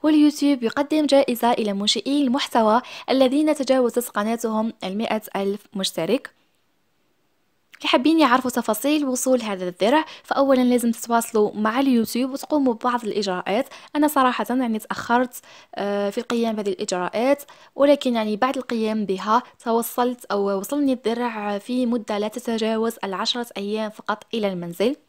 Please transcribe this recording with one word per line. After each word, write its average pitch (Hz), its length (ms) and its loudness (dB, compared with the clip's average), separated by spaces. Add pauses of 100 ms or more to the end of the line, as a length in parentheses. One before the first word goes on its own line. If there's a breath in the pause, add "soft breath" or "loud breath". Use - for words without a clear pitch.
واليوتيوب 294 600 4
يقدم 285 440 0
جائزة 247 460 4
إلى 214 200 -2
منشئي 220 500 0
المحتوى 240 600 2 (280 loud breath)
الذين 269 440 4
تجاوزت 247 540 0
قناتهم 220 640 -2 (120)
المائة 214 380 -4 (140)
ألف 196 240 -2 (140)
مشترك. 190 640 -4 (1400)
اللي 294 100 -8
حابين 311 320 4
يعرفوا 254 300 4
تفاصيل 277 540 0
وصول 254 380 0
هذا 190 260 -6
الدرع، 208 360 2 (180 loud breath)
فأولًا 269 380 2
لازم 247 300 2
تتواصلوا 226 640 0
مع 220 260 0
اليوتيوب 254 500 2
وتقوموا 277 440 0
ببعض 240 300 -2
الإجراءات. 196 640 -2 (280 loud breath)
أنا 294 120 4
صراحة 254 420 2
يعني 247 280 -2
تأخرت، - 600 -2 (340 loud breath)
آه، 202 360 -2
في 220 80 -6
القيام 233 380 -2
بهذه 208 120 -4
الإجراءات، 208 760 -2 (320 loud breath)
ولكن 277 400 4
يعني 214 220 -2
بعد 262 200 -2
القيام 220 480 -2
بها 196 380 0 (220 loud breath)
توصلت 240 600 -2
أو 196 340 -2
وصلني 277 340 0
الدرع 226 680 -4
في 247 280 -2
مدة 226 320 -2
لا 208 100 -2
تتجاوز 226 760 -2
العشرة 214 420 -6 (100)
أيام 208 340 -6
فقط - 340 -6 (100)
إلى 208 180 -2
المنزل. 180 440 -2 (120)